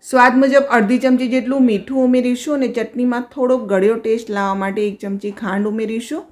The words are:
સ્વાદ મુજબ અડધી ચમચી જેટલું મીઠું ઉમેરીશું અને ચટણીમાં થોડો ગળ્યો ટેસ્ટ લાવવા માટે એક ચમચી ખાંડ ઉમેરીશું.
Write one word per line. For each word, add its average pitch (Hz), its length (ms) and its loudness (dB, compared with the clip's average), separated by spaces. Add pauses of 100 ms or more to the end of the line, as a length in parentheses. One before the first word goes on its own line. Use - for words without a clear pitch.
સ્વાદ 247 340 4
મુજબ 277 380 4
અડધી 226 260 2
ચમચી 254 300 2
જેટલું 254 340 2
મીઠું 233 400 0
ઉમેરીશું 247 500 0
અને 254 180 -2
ચટણીમાં 240 580 -4
થોડો 254 220 0 (160)
ગળ્યો 202 280 2
ટેસ્ટ 226 320 -4
લાવવા 196 320 -2
માટે 196 200 -4
એક 208 200 -4
ચમચી 202 360 -8
ખાંડ 202 320 -4
ઉમેરીશું. 226 600 -6